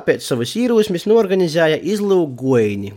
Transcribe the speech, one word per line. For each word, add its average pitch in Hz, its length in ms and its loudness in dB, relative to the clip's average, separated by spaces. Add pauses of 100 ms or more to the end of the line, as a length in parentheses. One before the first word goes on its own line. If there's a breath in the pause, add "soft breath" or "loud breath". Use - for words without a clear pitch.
pēc 123 160 0
savas 123 320 -4
īrūsmis 214 560 0
norganizēja 175 720 2
izlūguojiņu, 131 1160 0